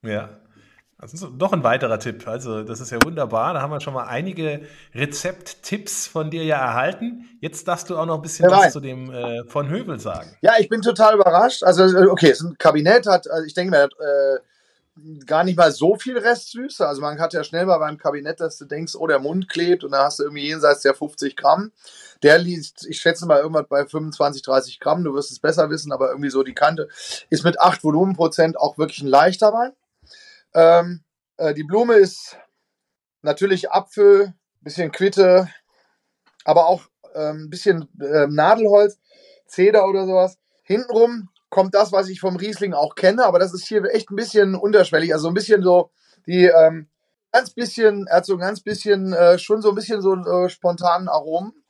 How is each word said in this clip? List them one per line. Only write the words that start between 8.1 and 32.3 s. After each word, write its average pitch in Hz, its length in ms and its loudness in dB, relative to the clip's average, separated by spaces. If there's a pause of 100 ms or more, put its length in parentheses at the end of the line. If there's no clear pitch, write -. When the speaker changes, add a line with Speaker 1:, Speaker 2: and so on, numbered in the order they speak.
Speaker 1:
ein 151 60 -10
bisschen 165 260 0
Speaker 2:
Ja, 185 40 6
Speaker 1:
was 196 140 6
Speaker 2:
rein. 151 40 4
Speaker 1:
zu 143 100 -12
dem, 131 300 -14
äh, 120 380 -10
von 143 200 -6
Hövel 175 300 -8
sagen. 82 420 -12
Speaker 2:
Ja, 226 180 4
ich 214 100 2
bin 220 120 -4
total 220 360 4
überrascht. 196 480 2
Also, 180 180 4
äh, 185 240 6
okay, 175 240 4
es 120 100 2
ist 160 60 -8
ein 165 120 -12
Kabinett, 160 480 2
hat, 180 220 0
also 165 160 -4
ich 151 100 -18
denke 180 180 -4
mal, 143 160 4 (120)
äh, 139 380 0 (880)
gar 156 160 0
nicht 180 160 -2
mal 165 140 6
so 170 240 0
viel 254 200 -8
Restsüße. 233 680 -4
Also 143 160 -6
man 147 160 -8
hat 165 140 -4
ja 165 100 -4
schnell 170 240 -4
mal 180 120 2
beim 151 200 -6
Kabinett, 147 400 -8
dass 156 200 -8
du 147 60 -20
denkst, 151 300 -10
oh, 165 140 -8
der 143 100 2
Mund 170 300 -6
klebt 175 340 -2
und 143 80 -12
da 139 140 2
hast 143 160 -4
du - 20 -2
irgendwie 147 240 -8
jenseits 147 360 2
der 139 120 2
fünfzig 147 420 -8
Gramm. 185 360 0 (500)
Der 143 160 6
liegt, 175 480 -8
ich 160 140 -12
schätze 170 260 -2
mal, 151 140 4
irgendwas 156 280 -2
bei 139 180 -2
fünfundzwanzig, 147 560 -6
dreißig 131 360 -2
Gramm. 165 240 -2
Du 156 100 -4
wirst 143 200 -6
es 127 80 -20
besser 156 280 0
wissen, 151 240 -8
aber 131 180 -4
irgendwie 139 200 -6
so 135 140 0
die 127 100 -14
Kante 156 340 -2 (400)
ist 151 140 -2
mit 165 160 0
acht 180 240 2
Volumenprozent 160 720 0
auch - 220 -4
wirklich 151 240 -6
ein 143 60 -6
leichter 185 440 4
Wein. 240 200 -4 (840)
Ähm, 170 480 4 (360)
äh, 156 160 -2
die 151 100 -10
Blume 226 300 0
ist - 440 2 (840)